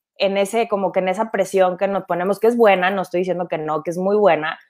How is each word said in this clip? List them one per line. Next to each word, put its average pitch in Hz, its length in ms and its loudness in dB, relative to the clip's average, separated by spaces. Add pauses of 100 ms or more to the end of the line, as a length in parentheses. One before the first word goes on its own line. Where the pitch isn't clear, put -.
(180)
en 196 200 -2
ese, 202 300 0
como 196 240 -2
que 190 80 -2
en 185 80 0
esa 220 240 -2
presión 185 460 0
que 196 100 0
nos 196 180 -4
ponemos, 180 340 -2
que 220 80 2
es 240 100 2
buena, 190 320 4
no 196 140 -2
estoy 175 180 -4
diciendo 180 260 -4
que 170 100 -4
no, 156 260 -6
que 175 80 -6
es 165 60 -8
muy 190 180 0
buena 165 440 2 (100)